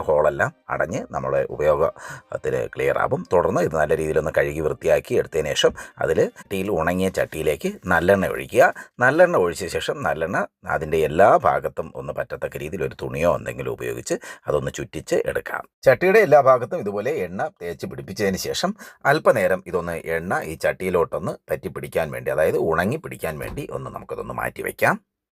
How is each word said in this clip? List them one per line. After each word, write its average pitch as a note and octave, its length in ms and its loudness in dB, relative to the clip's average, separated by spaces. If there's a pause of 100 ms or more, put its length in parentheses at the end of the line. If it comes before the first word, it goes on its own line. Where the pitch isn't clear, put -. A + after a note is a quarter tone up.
ഹോളെല്ലാം D2+ 460 2 (220)
അടഞ്ഞ് E2 260 -2 (160)
നമ്മുടെ C2+ 240 0 (160)
ഉപയോഗത്തിൽ D2 1000 -2 (200)
ക്ലിയർ C2+ 280 0
ആവും. - 160 -2 (140)
തുടർന്ന് F2 340 2
ഇത് D#2 120 -2
നല്ല D2+ 200 2
രീതിയിലൊന്ന് D#2 380 0
കഴുകി D2 300 0
വൃത്തിയാക്കി D2 520 0
എടുത്തതിന് D2 320 -2
ശേഷം - 180 2 (340)
അതിൽ D#2+ 140 2 (200)
ചട്ടിയിൽ, F#2+ 280 -4 (120)
ഉണങ്ങിയ F2+ 300 0 (100)
ചട്ടിയിലേക്ക് D#2 520 -2 (220)
നല്ലെണ്ണ F2+ 400 4
ഒഴിക്കുക. E2 400 2 (320)
നല്ലെണ്ണ E3 400 6
ഒഴിച്ച E2+ 320 -4
ശേഷം - 180 -4 (140)
നല്ലെണ്ണ D#2+ 280 -2 (380)
അതിൻ്റെ D2+ 220 0 (120)
എല്ലാ F2+ 200 6 (180)
ഭാഗത്തും D2+ 400 -2 (140)
ഒന്ന് C#2 160 -10
പറ്റത്തക്ക C#2 480 -8
രീതിയിൽ D#2 240 -6
ഒരു B1 140 -16
തുണിയോ C#2+ 360 0
എന്തെങ്കിലും B1 380 -8
ഉപയോഗിച്ച് A#1+ 400 -6 (300)
അതൊന്ന് C#2 280 -2
ചുറ്റിച്ച് - 420 -4 (120)
എടുക്കാം. - 340 -6 (220)
ചട്ടിയുടെ F3 400 6
എല്ലാ D3 140 8 (100)
ഭാഗത്തും B2+ 340 2
ഇതുപോലെ G2+ 280 -4 (140)
എണ്ണ F#2 160 -6 (200)
തേച്ച് E2+ 300 -8
പിടിപ്പിച്ചതിന് F#2 540 -2
ശേഷം C#2+ 260 -2 (380)
അല്പനേരം A2+ 500 4 (100)
ഇതൊന്ന് E2+ 260 -2 (200)
എണ്ണ F2 180 -4 (180)
ഈ - 20 -8 (100)
ചട്ടിയിലോട്ടൊന്ന് E2+ 720 0 (160)
പറ്റി D2+ 260 -4
പിടിക്കാൻ D2 380 -2
വേണ്ടി, B1+ 220 -6
അതായത് D#2 240 2 (100)
ഉണങ്ങി F2+ 340 0
പിടിക്കാൻ D#2 400 -8
വേണ്ടി A1+ 220 -8 (120)
ഒന്ന് C3 180 -12
നമുക്കതൊന്ന് A#2 460 -10
മാറ്റി - 260 -6
വയ്ക്കാം. D3 300 0 (380)